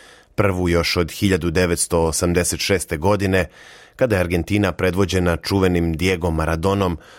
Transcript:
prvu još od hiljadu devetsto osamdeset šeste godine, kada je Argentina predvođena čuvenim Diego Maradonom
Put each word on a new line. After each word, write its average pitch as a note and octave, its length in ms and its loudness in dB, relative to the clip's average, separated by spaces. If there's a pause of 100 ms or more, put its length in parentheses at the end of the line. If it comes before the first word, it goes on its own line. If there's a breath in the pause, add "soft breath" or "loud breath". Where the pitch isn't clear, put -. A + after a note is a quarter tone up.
(340 loud breath)
prvu F#2 340 0
još E2+ 280 0
od F2 160 0
hiljadu F#2 380 0
devetsto E2+ 540 0
osamdeset E2+ 560 0
šeste F2 360 -2
godine, F#2+ 520 0 (480 loud breath)
kada A#2 200 0
je F#2 40 2
Argentina F2+ 520 0
predvođena F2+ 640 0
čuvenim F2+ 560 2
Diego F2 380 0
Maradonom E2 680 0 (200 loud breath)